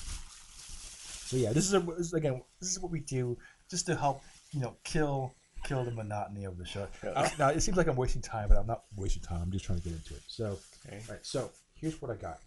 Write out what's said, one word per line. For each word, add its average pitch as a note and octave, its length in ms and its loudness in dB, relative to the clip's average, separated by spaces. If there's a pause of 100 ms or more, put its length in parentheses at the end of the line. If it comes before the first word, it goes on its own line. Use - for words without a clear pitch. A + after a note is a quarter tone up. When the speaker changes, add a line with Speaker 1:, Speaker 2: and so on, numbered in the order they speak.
(1300)
Speaker 1:
So C3 120 0
yeah, A2+ 160 4
this D#3+ 100 4
is G3 80 2
a, F#3+ 80 8
this E3+ 280 0
is, E3 40 -12
again, D3 300 2 (180)
this F#3 100 -4
is - 100 -2
what F3 120 -4
we D#3 80 -2
do B2 360 -2 (340)
just F3 160 -2
to D#3+ 100 2
help, C#3 240 2 (320)
you D3 80 -2
know, A#2 240 -2
kill, C#3 500 2 (300)
kill C3 180 0
the A#2+ 80 -2
monotony G#2 540 -4
of F2+ 140 -6
the F2 80 -8
show. G2+ 200 -6 (160)
Speaker 2:
Yeah. G#2 100 -4
Speaker 1:
Uh, C#3+ 160 4 (100)
now, C#3 100 6
it D#3 140 4
seems F#3 160 4
like E3+ 100 8
I'm C3+ 80 4
wasting B2+ 240 2
time, G#2+ 300 -4
but - 80 12
I'm G#2+ 80 2
not A2+ 180 -2 (100)
wasting F#2+ 280 2
time. E2+ 200 -4
I'm F2 80 -2
just F#2+ 140 -2
trying F2+ 160 0
to E2+ 40 -4
get E2+ 100 -4
into D#2+ 200 -10
it. D#2+ 140 -12
So, G2+ 300 -4 (280)
Speaker 2:
Okay. G2+ 120 -10 (100)
Speaker 1:
all A2 60 -10
right, - 120 -14
so A#2+ 240 -4 (240)
here's D#3 280 -6
what B2 80 -6
I G#2 60 -4
got. F#2+ 300 -10